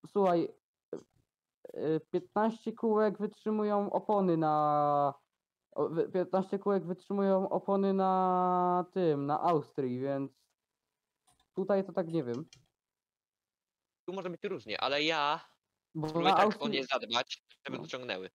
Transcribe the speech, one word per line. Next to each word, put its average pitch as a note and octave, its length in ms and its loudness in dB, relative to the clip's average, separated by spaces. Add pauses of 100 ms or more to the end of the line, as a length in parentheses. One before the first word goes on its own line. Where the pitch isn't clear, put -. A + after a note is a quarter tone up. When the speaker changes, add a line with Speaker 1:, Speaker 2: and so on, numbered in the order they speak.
(120)
Speaker 1:
słuchaj, F3+ 360 4 (460)
y, - 840 -20
y, D3+ 220 0 (120)
piętnaście A3 640 -2
kółek G#3+ 440 2
wytrzymują G#3 760 -2
opony G3 460 2
na, D3 760 2 (580)
o, - 180 -2
wy-, D#3+ 200 -2
piętnaście F#3 500 -2
kółek G3 260 0
wytrzymują F#3+ 640 0
opony G3 440 0
na F3+ 1000 2
tym, D3+ 320 2
na D3 160 0
Austrii, C#3 580 0
więc C#3 320 -4 (1200)
tutaj F#3+ 300 0
to F#3 80 -14
tak F3+ 140 -4
nie E3 160 -2
wiem. B2 220 -6 (1600)
Speaker 2:
Tu F3 80 -12
może F3+ 160 -8
być E3+ 140 -12
różnie, B2 380 -6
ale C#3 220 0
ja D#3 420 -2 (500)
Speaker 1:
Bo D#3 120 -6
Speaker 2:
spróbuję E3+ 240 2
Speaker 1:
na F3 60 4
Speaker 2:
tak G3 100 6
o G#3+ 40 0
Speaker 1:
Austrii - 200 -6
Speaker 2:
nie C3+ 140 -4
zadbać, A#2+ 580 -4 (220)
żeby C3+ 120 -8
Speaker 1:
No. - 60 -10
Speaker 2:
dociągnęły. A#2 520 -8